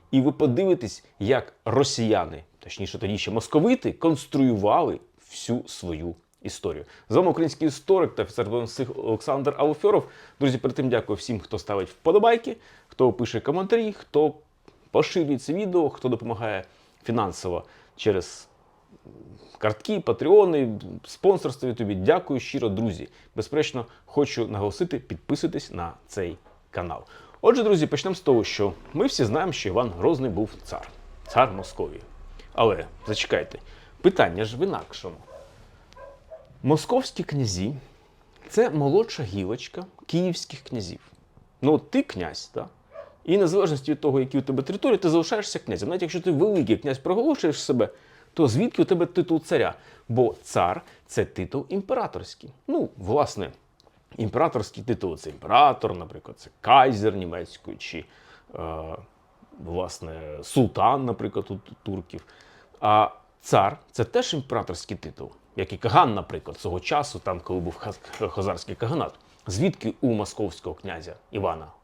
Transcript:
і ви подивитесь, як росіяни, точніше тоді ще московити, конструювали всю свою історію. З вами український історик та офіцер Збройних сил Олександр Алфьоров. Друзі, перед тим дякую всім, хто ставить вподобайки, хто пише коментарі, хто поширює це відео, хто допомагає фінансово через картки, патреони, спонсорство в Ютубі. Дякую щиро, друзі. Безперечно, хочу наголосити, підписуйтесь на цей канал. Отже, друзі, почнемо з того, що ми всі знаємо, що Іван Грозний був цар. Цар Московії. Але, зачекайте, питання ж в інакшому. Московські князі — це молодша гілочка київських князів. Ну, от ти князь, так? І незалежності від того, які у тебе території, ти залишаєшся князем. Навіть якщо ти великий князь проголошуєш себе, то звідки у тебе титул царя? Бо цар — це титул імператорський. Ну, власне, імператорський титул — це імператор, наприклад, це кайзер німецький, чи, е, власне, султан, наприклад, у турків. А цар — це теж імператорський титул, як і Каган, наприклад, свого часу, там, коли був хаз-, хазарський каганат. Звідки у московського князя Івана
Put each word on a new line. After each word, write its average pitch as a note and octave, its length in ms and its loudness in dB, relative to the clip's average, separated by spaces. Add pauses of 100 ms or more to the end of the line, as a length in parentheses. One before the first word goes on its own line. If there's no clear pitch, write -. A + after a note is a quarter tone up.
(120)
і C3 100 6
ви C3 100 4
подивитесь, C#3 720 0 (160)
як A#2 340 0 (120)
росіяни, G#2+ 800 0 (160)
точніше - 400 -10
тоді G2 180 -4
ще - 140 -4
московити, D3+ 600 2
конструювали C3 1080 2 (300)
всю - 380 -6
свою E2+ 480 -8 (260)
історію. E2+ 440 -8 (240)
З G#2+ 60 0
вами F3 160 6
український D#3+ 360 0
історик D#3+ 480 2
та A2 80 -2
офіцер G#2 220 -4
Збройних A2+ 240 -4
сил B2+ 260 -6
Олександр C3+ 600 -2
Алфьоров. D3+ 500 2 (320)
Друзі, C3 180 2
перед B2 180 -2
тим C3 140 0
дякую G#2+ 280 0
всім, A2+ 220 -6
хто G#2 200 -8
ставить G2 300 -4
вподобайки, A#3 680 4 (300)
хто B2+ 260 4
пише A2+ 260 -4
коментарі, G3 540 0
хто D3 400 2 (580)
поширює D3 460 2
це C#3 160 -6
відео, F3+ 360 0
хто - 200 -4
допомагає A2 560 -4 (380)
фінансово F#2+ 600 -2 (300)
через - 520 -2 (1160)
картки, A2 360 -2
патреони, D3 800 4 (240)
спонсорство - 640 0
в - 20 0
Ютубі. G#2+ 260 -2
Дякую C3 440 2
щиро, C3 300 -4
друзі. G3 400 -4 (260)
Безперечно, C3 500 -2 (200)
хочу C3 420 0
наголосити, G#2 520 -4
підписуйтесь - 720 -6
на E2+ 220 -8 (140)
цей F2 300 -6 (340)
канал. E2 320 -8 (380)
Отже, A#3+ 220 6
друзі, F#3 240 4
почнемо E3 280 -2
з - 40 -14
того, A#2+ 240 4
що G2+ 300 -2 (200)
ми F3+ 120 0
всі D#3 200 0
знаємо, D3+ 260 -2
що G#2+ 180 -6
Іван A2 280 0
Грозний C3 340 0
був G#2 180 -2 (140)
цар. - 260 -12 (380)
Цар A#2+ 240 4
Московії. F#2 500 -8 (520)
Але, G2+ 320 2 (220)
зачекайте, G#2 520 -4 (420)
питання A2 440 4
ж A2+ 120 -10
в C#3 60 -2
інакшому. G2 520 -8 (1500)
Московські E3+ 600 0
князі — A#2 520 -2 (720)
це A3 200 4
молодша D3+ 540 2
гілочка G2+ 640 -6 (200)
київських F3 560 -2
князів. G2+ 380 -10 (640)
Ну, C#3+ 120 4
от - 180 0
ти C#4 120 2
князь, - 500 -8
так? - 140 -6 (580)
І F3 120 2
незалежності E3+ 540 2
від C#3+ 100 -2
того, C#3 180 2
які C3 180 -2
у C3+ 40 2
тебе C3+ 220 -2
території, G3+ 340 0
ти F3 120 2
залишаєшся E3+ 500 0
князем. G2+ 300 -6
Навіть F#3 120 -4
якщо E3+ 200 -4
ти F3+ 100 0
великий D3 460 2
князь C3+ 200 -4
проголошуєш F#3 640 0
себе, A#2 260 2 (440)
то D#3 140 4
звідки E3 340 2
у D#3+ 40 6
тебе F3 200 2
титул E3 360 0
царя? A2 340 0 (340)
Бо A#2 340 4
цар — F2+ 380 0 (240)
це - 200 -2
титул C3+ 440 -6
імператорський. G3 800 -6 (180)
Ну, C#4 300 -2
власне, G#2 540 -2 (640)
імператорський A2+ 680 -2
титул — F#2 340 -4
це D#2+ 120 -14
імператор, G#2+ 680 4
наприклад, E2 420 -16
це - 100 -20 (120)
кайзер A2 540 6
німецький, F2 640 -10
чи, - 280 -10 (500)
е, D#2+ 280 -8 (760)
власне, D#2+ 840 -8
султан, B2+ 640 2
наприклад, G#2+ 440 -4
у G2 80 -8 (260)
турків. F#2+ 420 -10 (540)
А G#2+ 300 6 (320)
цар — A2 360 2 (140)
це - 120 -4
теж - 300 -2
імператорський G#2+ 640 -6
титул, - 340 -14 (240)
як G2 180 -4
і F#2 40 -10
Каган, A#2+ 360 4
наприклад, E2 460 -8
свого F2 200 -6
часу, D3 400 -2
там, F#2 200 -6
коли F2+ 200 -4
був E2+ 200 -6
хаз-, - 500 -8
хазарський F#2+ 460 -6
каганат. A#2 380 -4 (340)
Звідки A2+ 540 -2
у B2 120 2
московського G2+ 640 -6
князя E2 400 -12 (160)
Івана E2 360 -4 (160)